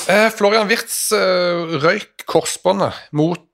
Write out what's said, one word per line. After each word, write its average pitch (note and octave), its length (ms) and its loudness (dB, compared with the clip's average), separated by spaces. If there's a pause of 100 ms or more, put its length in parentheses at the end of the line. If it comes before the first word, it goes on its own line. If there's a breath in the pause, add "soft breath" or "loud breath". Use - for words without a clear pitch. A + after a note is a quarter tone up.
Eh, G#3+ 220 4
Florian G#3+ 380 2
Wirtz, - 440 -4
eh, F3 680 0
røyk F#3 460 -2
korsbåndet F3+ 680 0 (200 loud breath)
mot, D#3+ 280 0 (140)